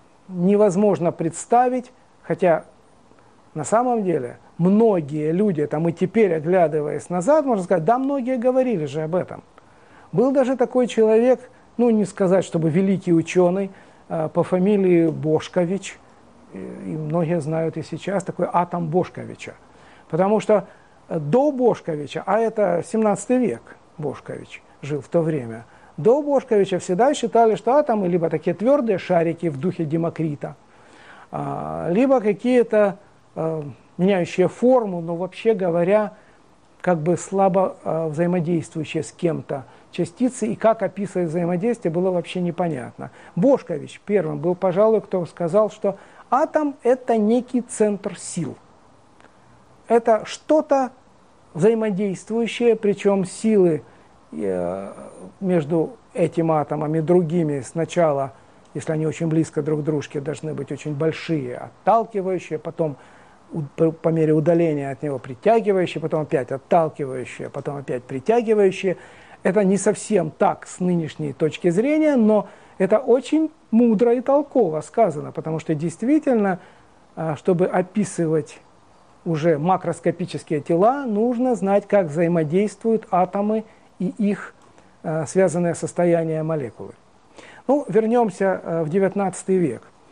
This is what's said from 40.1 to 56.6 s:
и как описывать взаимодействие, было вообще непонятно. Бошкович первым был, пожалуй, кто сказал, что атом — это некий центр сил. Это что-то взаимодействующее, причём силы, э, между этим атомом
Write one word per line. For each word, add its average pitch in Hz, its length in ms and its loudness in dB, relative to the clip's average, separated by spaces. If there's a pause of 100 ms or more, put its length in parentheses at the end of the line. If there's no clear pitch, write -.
и - 80 -4
как 220 280 2
описывать 180 460 -4
взаимодействие, 180 600 -2
было 180 200 0
вообще 180 300 -4
непонятно. 160 720 -6 (240)
Бошкович 170 720 0
первым 156 340 -2
был, 175 160 -2
пожалуй, 202 460 2
кто 185 240 -4
сказал, 185 460 0
что - 260 -4 (320)
атом — 302 540 0
это 247 340 0
некий 233 440 0
центр 208 560 -4
сил. - 380 -8 (1300)
Это 226 380 2
что-то 285 640 0 (640)
взаимодействующее, 220 1200 0
причём 202 500 0
силы, 180 580 2 (480)
э, 90 640 -4 (460)
между 170 580 -2 (160)
этим 165 380 0
атомом 151 440 -2